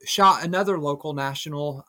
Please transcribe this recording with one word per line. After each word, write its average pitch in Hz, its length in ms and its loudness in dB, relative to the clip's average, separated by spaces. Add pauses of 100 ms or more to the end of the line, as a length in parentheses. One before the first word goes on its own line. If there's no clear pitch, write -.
shot 185 400 4
another 185 340 0
local 147 360 -4
national, 143 760 -6